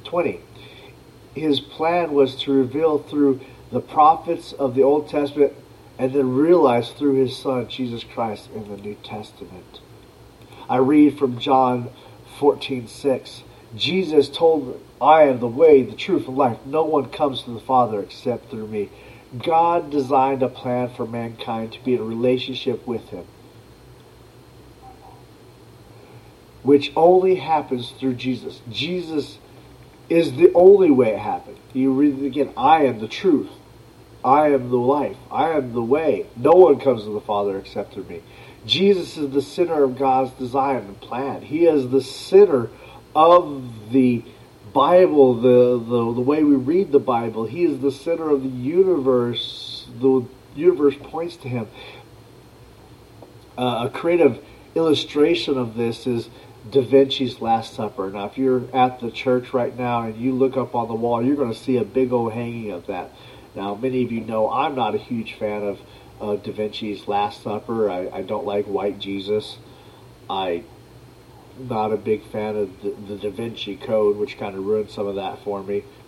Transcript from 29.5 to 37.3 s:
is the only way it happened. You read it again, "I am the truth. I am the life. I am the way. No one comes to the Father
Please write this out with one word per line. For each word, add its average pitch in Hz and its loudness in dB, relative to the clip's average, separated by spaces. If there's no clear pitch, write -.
is 165 2
the 170 6
only 185 8
way 123 4
it 101 -4
happened. - -10
You 131 0
read 135 0
it 143 -6
again, 135 -4
"I 147 4
am 117 0
the 110 -8
truth. 143 0
I 147 4
am 123 0
the 123 0
life. 135 0
I 147 -2
am 131 -4
the 120 -4
way. 131 0
No 143 4
one 165 8
comes 117 0
to 107 -10
the 104 -6
Father 101 -4